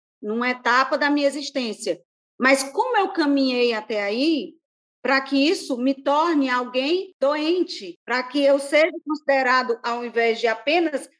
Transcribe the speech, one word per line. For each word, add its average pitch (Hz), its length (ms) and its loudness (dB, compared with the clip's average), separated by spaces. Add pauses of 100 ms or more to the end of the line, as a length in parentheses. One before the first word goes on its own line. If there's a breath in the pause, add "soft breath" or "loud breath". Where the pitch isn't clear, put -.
(220)
numa 233 280 -2
etapa 247 480 0
da 285 120 2
minha 294 180 2
existência. 254 760 -6 (380)
Mas 269 240 4
como 480 340 -2
eu 392 120 0
caminhei 269 640 0
até 214 280 -4
aí, 240 540 -2 (460)
pra 269 180 2
que 269 160 -2
isso 285 420 0
me 262 160 0
torne 285 560 0
alguém 262 680 -2
doente, 302 880 -2
pra 247 180 -2
que 285 180 -2
eu 277 180 6
seja 302 340 2 (120)
considerado, 254 800 0
ao 240 220 -4
invés 226 340 0
de 233 80 0
apenas 302 640 0 (100)